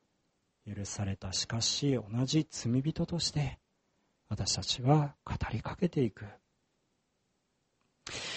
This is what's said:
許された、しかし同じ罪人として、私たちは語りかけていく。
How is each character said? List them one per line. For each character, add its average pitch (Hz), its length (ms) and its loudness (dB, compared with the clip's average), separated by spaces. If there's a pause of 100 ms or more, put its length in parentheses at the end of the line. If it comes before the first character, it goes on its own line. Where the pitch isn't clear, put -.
(680)
許 101 180 -6
さ 104 200 -4
れ 98 100 -2
た、 95 160 -8
し - 140 -2
か 117 160 -2
し - 320 2
同 113 320 0
じ 156 240 2
罪 123 320 0
人 160 240 0
と 170 140 -4
し - 120 -2
て、 143 280 -2 (680)
私 104 260 -2
た - 60 -4
ち - 200 -2
は 143 420 6
語 - 100 -4 (180)
り 110 100 -2
か - 160 -6
け 180 100 2
て 151 160 2
い 113 80 2
く。 - 140 -12 (2000)